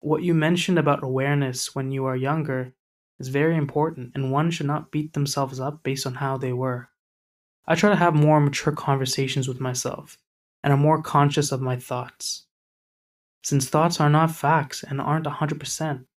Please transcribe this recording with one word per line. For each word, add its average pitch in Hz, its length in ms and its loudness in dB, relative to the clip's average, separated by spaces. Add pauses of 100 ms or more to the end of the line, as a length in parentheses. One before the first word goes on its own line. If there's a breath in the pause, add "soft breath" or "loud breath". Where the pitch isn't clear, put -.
What 151 220 0
you 175 100 2
mentioned 170 460 2
about 143 260 2
awareness 131 720 -2
when 135 160 -4
you 135 160 -2
are 131 100 -2
younger 131 560 -2 (460)
is 131 100 -10
very 151 300 2
important, 143 560 -2
and 131 180 -2
one 156 180 2
should 165 160 -4
not 151 240 -4
beat 151 220 -4
themselves 139 480 -2
up 147 220 -8
based 135 240 -4
on 127 80 -6
how 135 240 -4
they 127 160 -4
were. 123 340 -4 (800)
I 165 80 2
try 208 160 4
to 196 60 4
have 170 180 4
more 151 260 6
mature 143 320 0
conversations 135 760 -2
with 127 120 -8
myself - 560 -6 (480)
and 143 80 4
am 139 60 4
more 156 240 4
conscious 143 500 2
of 127 80 -4
my 127 160 -2
thoughts, - 720 -10 (960)
since 131 240 0
thoughts 165 320 2
are 147 80 4
not 156 220 4
facts 156 520 0
and 135 160 -6
aren't 156 280 -2
a 143 40 -6
hundred 147 300 -4
percent. 143 460 -6 (100)